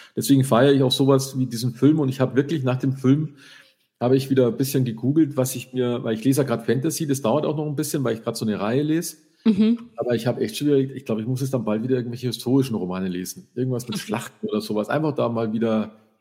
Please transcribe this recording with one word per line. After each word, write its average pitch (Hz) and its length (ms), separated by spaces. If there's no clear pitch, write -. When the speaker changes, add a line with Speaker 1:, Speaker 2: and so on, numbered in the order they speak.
Speaker 1:
deswegen 135 280
feiere 135 280
ich 135 100
auch 127 100
sowas 135 460
wie 127 80
diesen 120 280
Film 156 260
und 135 80
ich 131 120
habe 117 160
wirklich 139 280
nach 127 140
dem 135 160
Film, 147 420
habe 123 160
ich 139 140
wieder 127 180
ein 110 80
bisschen 131 280
gegoogelt, 135 520
was 127 180
ich - 200
mir, 120 280
weil 113 120
ich 110 100
lese 135 180
ja 135 60
grad 117 180
Fantasy, 147 400
das 135 160
dauert 127 240
auch 151 100
noch 151 100
ein 143 100
bisschen, 147 260
weil 117 140
ich - 80
grad 113 120
so - 80
eine 104 140
Reihe 117 240
lese. 156 360
Speaker 2:
Mhm. 220 520
Speaker 1:
Aber 117 200
ich 110 100
habe 139 140
echt 110 160
schon 143 120
wieder, 139 100
ich 135 260
glaub, 110 160
ich 107 60
muss 127 140
jetzt 135 140
dann 117 100
bald 107 200
wieder 127 120
irgendwelche 120 320
historischen 120 460
Romane 92 340
lesen. 90 460
Irgendwas 127 320
mit 214 100
Speaker 2:
Mhm. - 40
Speaker 1:
Schlachten - 480
oder 110 120
sowas. 107 280
Einfach 147 260
da 120 140
mal 113 240
wieder, 110 480